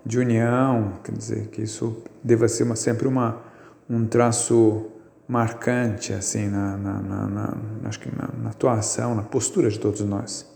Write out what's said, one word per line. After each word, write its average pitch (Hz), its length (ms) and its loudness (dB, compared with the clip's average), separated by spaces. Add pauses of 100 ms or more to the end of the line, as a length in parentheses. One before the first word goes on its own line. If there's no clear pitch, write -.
De 117 140 0
união, 120 760 2 (100)
quer - 80 -10
dizer, 110 360 -6
que 110 160 -8
isso 113 400 -6 (200)
deva 117 240 6
ser 117 160 2
uma, 117 120 0
sempre 117 320 0
uma, 120 340 0 (480)
um 117 160 2
traço 113 800 4 (420)
marcante, 120 840 0
assim, 104 340 -2
na, 101 300 -2
na, 101 240 -4
na, 98 260 -4
na, 104 300 -4 (280)
acho 110 140 -6
que - 160 -8
na, - 140 -6 (140)
na 113 80 -4
atuação, 117 640 0
na 104 80 -2
postura 123 480 0
de 104 80 -6
todos 104 220 -2
nós. 101 440 -4 (100)